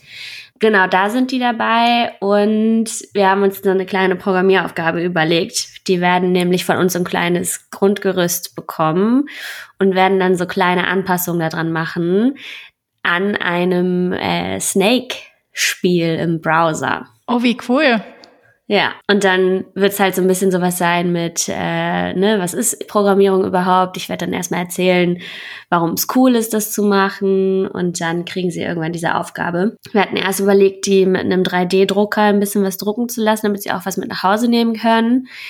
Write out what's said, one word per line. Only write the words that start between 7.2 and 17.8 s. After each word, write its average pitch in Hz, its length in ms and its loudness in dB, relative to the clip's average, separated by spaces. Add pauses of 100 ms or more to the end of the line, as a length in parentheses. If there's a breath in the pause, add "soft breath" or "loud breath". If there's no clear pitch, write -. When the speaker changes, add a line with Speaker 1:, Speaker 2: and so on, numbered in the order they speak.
Speaker 1:
Grundgerüst 185 840 -2
bekommen 196 720 0 (540 loud breath)
und 190 160 2
werden 190 240 4
dann 185 160 2
so 175 100 -2
kleine 180 400 0
Anpassungen 180 540 -2
daran 165 320 -2
machen, 180 600 0 (680 loud breath)
an 190 340 0
einem, 180 760 0
äh, 170 480 -4
Snake-Spiel - 1600 -2
im 165 240 -2
Browser. 160 640 0 (200)
Speaker 2:
Oh, 240 160 0
wie 240 140 2 (120)
cool. 247 340 2 (680 soft breath)